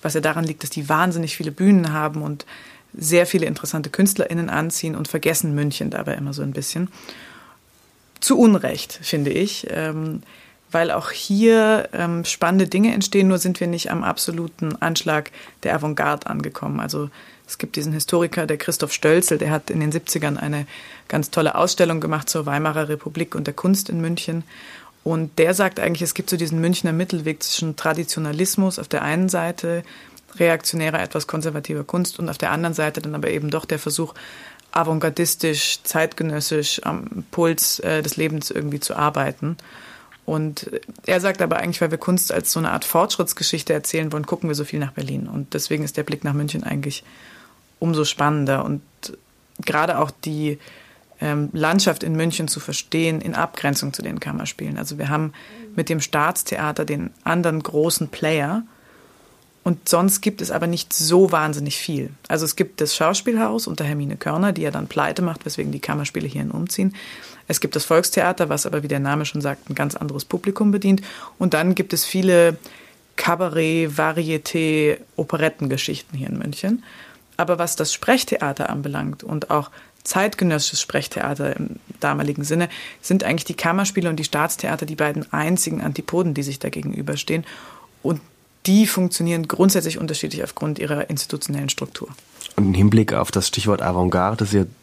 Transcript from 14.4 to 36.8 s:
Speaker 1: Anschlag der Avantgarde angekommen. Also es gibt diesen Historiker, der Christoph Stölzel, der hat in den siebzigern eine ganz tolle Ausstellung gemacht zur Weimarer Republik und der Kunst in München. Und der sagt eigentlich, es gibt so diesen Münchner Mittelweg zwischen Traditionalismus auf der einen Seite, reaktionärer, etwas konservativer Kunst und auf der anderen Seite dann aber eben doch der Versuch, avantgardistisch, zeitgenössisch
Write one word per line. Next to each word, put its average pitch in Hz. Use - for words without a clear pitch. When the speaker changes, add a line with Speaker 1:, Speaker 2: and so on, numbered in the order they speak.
Speaker 1:
Anschlag 156
der -
Avantgarde 147
angekommen. 147
Also 147
es -
gibt -
diesen 151
Historiker, 160
der 156
Christoph -
Stölzel, 160
der 151
hat 151
in 160
den 151
siebzigern 151
eine 147
ganz 151
tolle 156
Ausstellung 170
gemacht 156
zur 156
Weimarer 151
Republik 151
und 151
der 139
Kunst 196
in 165
München. 165
Und 160
der 170
sagt 190
eigentlich, 165
es 170
gibt -
so 185
diesen 165
Münchner 170
Mittelweg 160
zwischen 156
Traditionalismus 160
auf -
der 151
einen 160
Seite, 170
reaktionärer, 165
etwas 156
konservativer 151
Kunst 175
und 170
auf 160
der -
anderen 165
Seite 151
dann 151
aber 147
eben 147
doch 156
der 156
Versuch, 156
avantgardistisch, 160
zeitgenössisch 156